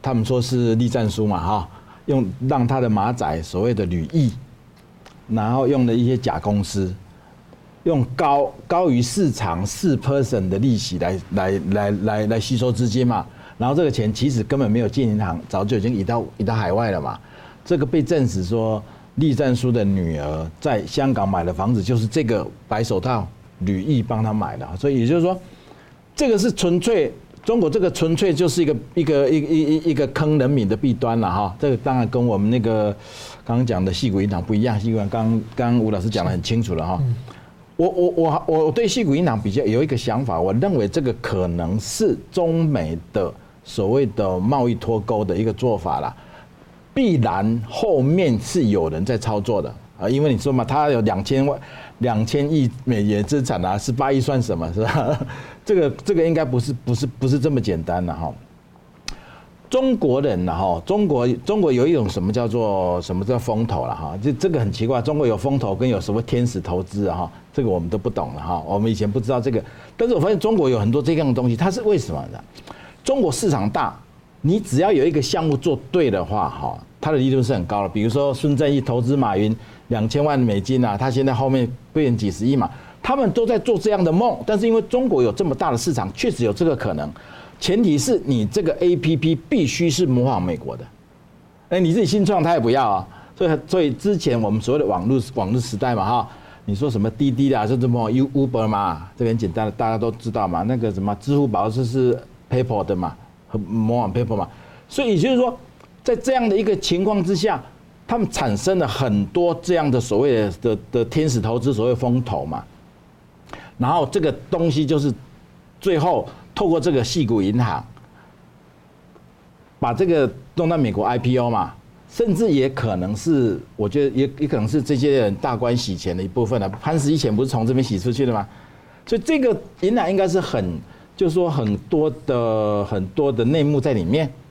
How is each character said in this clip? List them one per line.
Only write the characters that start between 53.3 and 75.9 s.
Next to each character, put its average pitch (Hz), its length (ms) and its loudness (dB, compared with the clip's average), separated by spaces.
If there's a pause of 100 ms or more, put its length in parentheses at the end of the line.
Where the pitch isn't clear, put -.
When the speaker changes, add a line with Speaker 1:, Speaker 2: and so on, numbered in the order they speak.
Speaker 1:
产 107 220 -2
啊， 95 120 0
十 127 140 -4
八 135 180 0
亿 135 120 4
算 131 200 0
什 101 160 -2
么， 82 160 -4
是 104 80 0
吧？ 131 380 0 (200)
<laughs> - 260 -18
这 208 100 2
个， 156 140 4 (160)
这 202 100 0
个 165 100 4
应 165 80 2
该 156 120 2
不 127 120 0
是， 123 140 -2
不 123 240 -2
是， 135 100 -2
不 131 220 -4
是 135 100 4
这 143 140 2
么 131 80 2
简 87 220 -2
单 87 240 -2
的 82 80 -4
哈。 78 200 -6 (1300)
中 262 300 2
国 135 240 2
人 98 240 0
呐 85 80 -2
哈， 90 320 -2
中 208 200 2
国， 127 220 2
中 196 320 -2
国 156 140 4
有 123 120 2
一 165 60 2
种 123 160 2
什 92 140 -4
么 95 100 0
叫 117 160 0
做， 95 540 0
什 92 120 -6
么 95 120 -2
叫 123 120 0
风 117 300 -2
投 73 180 -4
了 - 80 -6
哈？ 80 280 -8
这， 139 100 0
这 185 180 -2
个 156 100 0
很 101 120 0
奇 113 160 -2
怪， 123 140 0
中 147 160 -2
国 147 100 2
有 110 80 2
风 135 240 0
投 98 160 -2
跟 127 140 0
有 101 100 0
所 101 160 -4
谓 117 60 0
天 120 260 0
使 92 140 -4
投 90 200 -4
资 101 260 -4
啊 85 100 -2
哈， 87 140 -4 (200)
这 139 120 -2
个 113 40 0
我 92 120 0
们 85 100 -4
都 107 80 -2
不 101 120 -4
懂 80 260 -6
了 73 60 -10
哈。 82 240 -4
我 90 140 -2
们 113 100 0
以 110 40 0
前 104 180 -2
不 123 80 -2
知 117 120 -4
道 123 100 0
这 127 100 -2
个， 113 100 0 (360)
但 233 100 0
是 247 60 2
我 175 60 2
发 185 100 2
现 202 100 2
中 220 160 2
国 151 140 2
有 120 100 2
很 101 100 2
多 143 120 2
这 156 140 0
样 151 120 0
的 127 60 2
东 123 160 2
西， 117 80 0
它 175 120 2
是 220 120 -4
为 208 160 2
什 87 160 -4
么 69 80 -4 (100)
呢？ - 80 -14 (640)
中 269 180 2
国 165 100 2
市 196 180 0
场 107 200 2
大， 135 300 -4 (420)
你 180 180 2
只 135 180 -2
要 190 140 4
有 139 120 4
一 165 80 4
个 147 100 0
项 - 220 -2
目 147 140 2
做 147 200 0 (140)